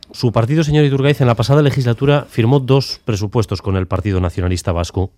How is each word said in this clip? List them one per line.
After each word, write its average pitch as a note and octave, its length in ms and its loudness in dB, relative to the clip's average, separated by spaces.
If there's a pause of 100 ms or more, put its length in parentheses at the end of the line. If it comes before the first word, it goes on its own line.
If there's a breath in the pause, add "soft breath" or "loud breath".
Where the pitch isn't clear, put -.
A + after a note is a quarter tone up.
(120)
su A#2+ 200 -2
partido, B2+ 320 0
señor D3+ 200 2
Iturgaiz, C#3 380 0
en B2 60 4
la A#2 80 2
pasada C#3+ 260 2
legislatura C3+ 680 0
firmó B2+ 320 2
dos C3 420 0
presupuestos G#2 600 -4
con F#2+ 140 -2
el F#2 100 -2
Partido F#2 340 -2
Nacionalista F2+ 520 -2
Vasco. F2 460 -4